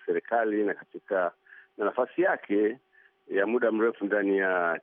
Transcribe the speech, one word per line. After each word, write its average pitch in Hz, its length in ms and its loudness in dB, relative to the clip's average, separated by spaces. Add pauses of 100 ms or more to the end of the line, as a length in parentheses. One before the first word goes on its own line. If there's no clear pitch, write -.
serikali 107 580 0
na 98 100 0
katika, 90 580 -4 (460)
na 107 80 -2
nafasi 123 360 -2
yake 120 560 0 (540)
ya 98 160 0
muda 117 240 2
mrefu 110 340 0
ndani 98 320 2
ya 90 460 0